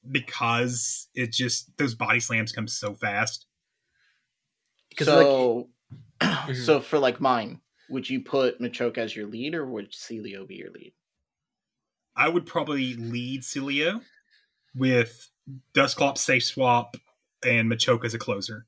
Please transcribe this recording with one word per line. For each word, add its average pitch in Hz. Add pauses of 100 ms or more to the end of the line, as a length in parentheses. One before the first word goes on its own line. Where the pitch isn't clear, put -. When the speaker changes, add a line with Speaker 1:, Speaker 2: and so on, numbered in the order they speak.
(100)
Speaker 1:
because 120
it 120
just, -
those 131
body 113
slams 113
come 107
so 104
fast. 107 (1500)
Speaker 2:
'Cause, 151
like, 139
Speaker 3:
So, 127 (500)
<clears throat> 165
Speaker 2:
Mm-hmm. 135
Speaker 3:
so 135
for, -
like, 127
mine, 120 (280)
would 127
you 131
put 131
Machoke 120
as -
your 107
lead, 120
or 151
would 107
Celio 101
be 95
your 101
lead? - (1200)
Speaker 1:
I 143
would 170
probably 139
lead 120
Celio 143 (720)
with 127 (440)
Dusclops 139
safe 127
swap 123 (480)
and 113
Machoke 117
as 113
a 117
closer. 110